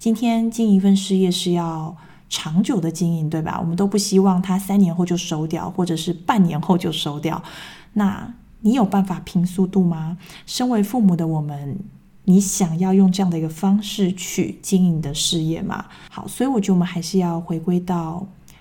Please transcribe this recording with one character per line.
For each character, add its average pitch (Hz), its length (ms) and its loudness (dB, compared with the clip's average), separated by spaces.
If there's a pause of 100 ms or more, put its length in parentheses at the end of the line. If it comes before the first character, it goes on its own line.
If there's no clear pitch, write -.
今 226 120 0
天 226 380 0
经 226 160 0
营 202 80 6
一 190 60 6
份 196 160 6
事 196 180 0
业 185 160 4
是 180 220 0
要 165 440 -4 (320)
长 160 320 0
久 233 200 0
的 160 100 0
经 170 240 0
营， 156 160 -2
对 160 100 -2
吧？ 165 200 -4
我 - 40 -2
们 170 120 -2
都 196 100 2
不 202 100 -2
希 202 220 2
望 185 240 4
它 185 160 -2
三 196 220 -2
年 175 120 4
后 175 140 0
就 175 100 0
收 160 300 -4
掉， 165 240 -6
或 180 160 -2
者 165 100 -2
是 165 160 -4
半 208 300 0
年 160 180 2
后 180 160 2
就 175 140 -2
收 147 300 -6
掉。 160 200 -4 (520)
那 202 420 -2 (280)
你 214 100 4
有 254 120 4
办 196 200 2
法 170 200 -6
拼 175 220 0
速 190 180 0
度 185 200 2
吗？ 165 340 -2 (260)
身 - 240 -4
为 247 140 2
父 247 180 -2
母 185 140 6
的 165 100 0
我 160 160 0
们， 143 380 -8 (520)
你 185 80 8
想 175 400 0
要 190 140 0
用 190 180 6
这 185 120 0
样 180 80 2
的 170 80 -2
一 - 20 -2
个 160 80 -2
方 196 340 0
式 185 300 -2
去 - 480 -4
经 185 240 2
营 165 140 2
你 156 40 -2
的 143 120 -6
事 160 260 -2
业 165 220 -2
吗？ - 240 -6 (240)
好， - 180 -12
所 247 180 -2
以 277 40 0
我 240 100 2
觉 202 60 -2
得 190 80 4
我 180 40 4
们 175 80 2
还 180 140 -6
是 180 180 -2
要 170 220 0
回 170 180 -6
归 175 220 0
到 175 460 -6 (340)